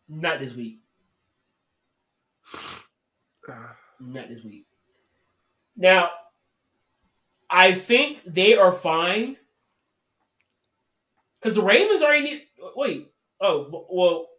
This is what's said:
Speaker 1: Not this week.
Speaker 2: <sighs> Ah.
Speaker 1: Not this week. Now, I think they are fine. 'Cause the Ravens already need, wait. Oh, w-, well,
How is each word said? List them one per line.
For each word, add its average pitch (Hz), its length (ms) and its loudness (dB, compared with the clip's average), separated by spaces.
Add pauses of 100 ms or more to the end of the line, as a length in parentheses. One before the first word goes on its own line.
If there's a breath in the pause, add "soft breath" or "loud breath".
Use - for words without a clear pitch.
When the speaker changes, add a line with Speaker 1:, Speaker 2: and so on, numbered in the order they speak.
Speaker 1:
Not 156 320 -6
this 123 140 -10
week. 117 260 -14 (1700)
Speaker 2:
<sighs> - 300 -16 (680)
Ah. 113 280 -20 (240)
Speaker 1:
Not 123 280 -16
this 117 140 -18
week. 104 240 -20 (1120)
Now, 185 340 4 (1500)
I 185 160 6
think 262 520 -2
they 185 300 4
are 190 160 6
fine. 180 680 -4 (2000)
'Cause 220 140 -4
the 208 80 2
Ravens 370 400 2
already 294 220 2
need, 294 220 -10 (300)
wait. 233 340 -6 (300)
Oh, 165 240 0
w-, 156 260 -16
well, 180 380 0 (100)